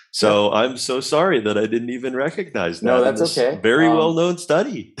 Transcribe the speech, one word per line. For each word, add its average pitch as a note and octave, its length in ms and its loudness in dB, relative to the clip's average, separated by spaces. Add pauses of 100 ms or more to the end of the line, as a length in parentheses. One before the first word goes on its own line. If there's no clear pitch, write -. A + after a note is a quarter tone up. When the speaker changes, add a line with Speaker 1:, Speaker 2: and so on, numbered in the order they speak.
(120)
Speaker 1:
So G#2 420 2
Speaker 2:
Yeah. G#2+ 60 2
Speaker 1:
I'm B2+ 180 -2
so C3 240 -4
sorry D#3 400 0
that G#2 160 0
I G#2+ 80 0
didn't A#2 240 -4
even B2+ 260 -8
recognize C3+ 640 -4
that G#2+ 60 -8
Speaker 2:
No, B2+ 140 4
Speaker 1:
in B2 40 4
Speaker 2:
that's B2+ 160 0
Speaker 1:
this E3 180 0
Speaker 2:
okay. B2+ 240 0
Speaker 1:
very C3+ 260 4
Speaker 2:
Um, D#3+ 100 4
Speaker 1:
well-known E3 400 0
study. F3 640 -2